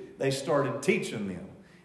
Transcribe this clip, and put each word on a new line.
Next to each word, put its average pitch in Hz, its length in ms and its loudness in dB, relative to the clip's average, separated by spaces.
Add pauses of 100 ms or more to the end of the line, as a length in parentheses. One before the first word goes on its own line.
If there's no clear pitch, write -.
(180)
They 135 120 2
started 131 540 2
teaching 120 460 0
them. 87 180 -8 (380)